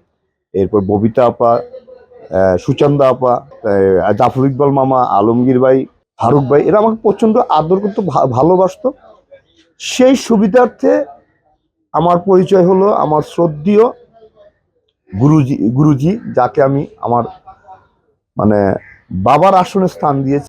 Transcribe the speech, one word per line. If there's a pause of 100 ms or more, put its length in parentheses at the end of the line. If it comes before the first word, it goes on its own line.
(520)
এরপর
ববিতা
আপা,
আহ,
সুচন্দা
আপা,
আহ,
জাফর
ইকবাল
মামা,
আলমগীর
ভাই, (340)
ফারুক
ভাই,
এরা
আমাকে
প্রচণ্ড (100)
আদর
করতো,
ভা-,
ভালোবাসতো। (840)
সেই
সুবিধার্থে (880)
আমার
পরিচয়
হলো
আমার
শ্রদ্ধেয় (1400)
গুরুজি,
গুরুজি, (160)
যাকে
আমি (140)
আমার, (1120)
মানে, (360)
বাবার
আসনে
স্থান
দিয়েছি।